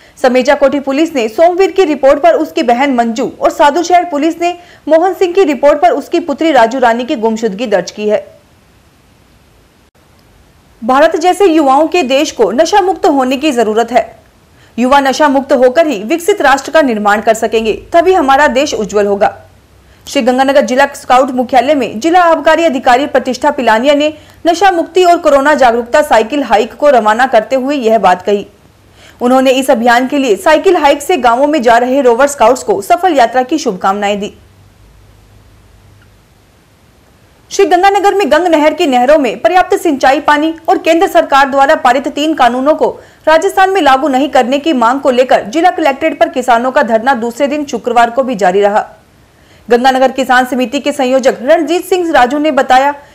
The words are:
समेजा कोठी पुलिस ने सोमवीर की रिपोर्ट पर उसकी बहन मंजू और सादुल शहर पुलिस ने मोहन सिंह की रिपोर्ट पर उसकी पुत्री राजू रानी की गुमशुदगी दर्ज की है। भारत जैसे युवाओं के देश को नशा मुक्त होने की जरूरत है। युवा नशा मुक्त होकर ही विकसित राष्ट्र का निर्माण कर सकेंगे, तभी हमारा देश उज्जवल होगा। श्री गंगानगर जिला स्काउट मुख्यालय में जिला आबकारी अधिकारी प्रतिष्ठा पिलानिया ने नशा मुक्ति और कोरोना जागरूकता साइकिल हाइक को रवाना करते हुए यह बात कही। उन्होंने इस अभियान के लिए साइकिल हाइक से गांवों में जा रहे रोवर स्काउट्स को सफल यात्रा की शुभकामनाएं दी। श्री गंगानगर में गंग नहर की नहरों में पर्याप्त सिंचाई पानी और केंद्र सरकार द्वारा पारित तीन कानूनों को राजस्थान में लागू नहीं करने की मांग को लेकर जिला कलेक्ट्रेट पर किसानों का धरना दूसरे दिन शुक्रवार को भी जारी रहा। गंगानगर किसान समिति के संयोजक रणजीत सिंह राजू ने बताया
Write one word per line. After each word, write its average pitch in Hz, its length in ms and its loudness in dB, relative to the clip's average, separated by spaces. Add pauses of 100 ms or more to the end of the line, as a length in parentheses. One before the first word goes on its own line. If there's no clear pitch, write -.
(220)
समेजा 254 320 2
कोठी 285 260 0
पुलिस 269 340 -4
ने 233 140 -4
सोमवीर 349 420 0
की 381 140 0
रिपोर्ट 294 340 2
पर 330 160 2
उसकी 311 280 -4
बहन 247 320 0
मंजू 233 460 -2
और 320 100 0
सादुल 311 320 0
शहर 349 220 0
पुलिस 330 360 -4
ने 349 180 -4 (300)
मोहन 330 260 2
सिंह 370 180 -2
की 381 120 2
रिपोर्ट 285 360 0
पर 349 100 4
उसकी 339 300 -4
पुत्री 320 320 -2
राजू 240 260 2
रानी 240 260 0
की 240 120 -4
गुमशुदगी 220 500 -4
दर्ज 180 240 -2
की 208 180 -6
है। - 320 -4 (2500)
भारत 285 320 2
जैसे 359 300 0
युवाओं 302 400 2
के 349 160 -2
देश 277 300 -2
को 196 200 0
नशा 330 280 0
मुक्त 370 260 -2
होने 269 300 0
की 294 160 -2
जरूरत 226 400 -2
है। - 260 -4 (600)
युवा 254 220 2
नशा 269 280 0
मुक्त 269 240 -2
होकर 254 340 2
ही 220 160 -4
विकसित 330 400 -2
राष्ट्र 269 280 0
का 320 120 2
निर्माण 208 380 -2
कर 220 140 0
सकेंगे, 220 380 -2 (200)
तभी 339 200 2
हमारा 294 340 2
देश 277 280 -2
उज्जवल 202 320 -2
होगा। 202 300 -2 (720)
श्री 277 140 -2
गंगानगर 269 380 0
जिला 254 260 0
स्काउट 262 440 0
मुख्यालय 254 440 0
में 220 260 -4
जिला 349 220 2
आबकारी 320 420 2
अधिकारी 262 420 0
प्रतिष्ठा 262 440 -2
पिलानिया 247 440 0
ने 302 200 -2 (320)
नशा 349 240 2
मुक्ति 359 340 0
और 339 140 4
कोरोना 294 360 2
जागरूकता 240 480 0
साइकिल 269 400 -2
हाइक 226 320 -2
को 294 160 2
रवाना 226 360 2
करते 226 300 0
हुए 269 200 -2
यह 226 220 0
बात 185 240 2
कही। 208 240 -2 (760)
उन्होंने 262 300 2
इस 262 200 0
अभियान 240 380 2
के 294 100 -2
लिए 254 180 0
साइकिल 320 400 2
हाइक 294 260 0
से 370 140 -2
गांवों 247 300 0
में 294 160 -2
जा 233 160 4
रहे 254 220 0
रोवर 247 260 2
स्काउट्स 254 360 0
को 202 200 -2
सफल 349 320 0
यात्रा 254 280 2
की 285 160 -4
शुभकामनाएं 202 640 -4
दी। 208 140 -10 (3250)
श्री 392 140 0
गंगानगर 381 500 2
में 381 180 0
गंग 330 140 2
नहर 311 280 2
की 330 120 -2
नहरों 262 320 2
में 240 220 -4
पर्याप्त 359 360 0
सिंचाई 285 440 0
पानी 302 340 0 (140)
और 349 100 0
केंद्र 330 280 0
सरकार 294 420 0
द्वारा 277 260 2
पारित 269 340 0
तीन 302 260 -4
कानूनों 262 400 0
को - 260 -2 (280)
राजस्थान 381 420 2
में 381 100 -2
लागू 269 280 2
नहीं 269 200 0
करने 262 300 0
की 320 140 -2
मांग 247 280 0
को 277 100 0
लेकर 247 340 0
जिला 330 260 0
कलेक्ट्रेट 311 500 -2
पर 339 80 2
किसानों 247 420 -2
का 285 120 0
धरना 226 320 0
दूसरे 233 320 -4
दिन 302 180 -4
शुक्रवार 240 460 0
को 254 120 -2
भी 254 120 -6
जारी 190 260 0
रहा। 202 280 0 (840)
गंगानगर 262 420 2
किसान 254 320 0
समिति 254 360 -4
के 285 120 -4
संयोजक 254 500 0
रणजीत 320 420 0
सिंह 359 280 -2
राजू 254 260 2
ने 302 120 0
बताया 269 440 2 (200)